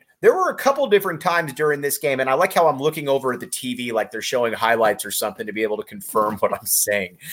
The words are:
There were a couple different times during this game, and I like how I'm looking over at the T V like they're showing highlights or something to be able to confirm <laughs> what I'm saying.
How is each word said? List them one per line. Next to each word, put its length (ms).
There 120
were 160
a 60
couple 320
different 340
times 320
during 280
this 160
game, 220
and 100
I 40
like 200
how 140
I'm 120
looking 280
over 260
at 60
the 80
T 280
V 160
like 200
they're 100
showing 320
highlights 520
or 60
something 340
to 80
be 80
able 160
to 60
confirm 520
<laughs> 40
what 140
I'm 120
saying. 520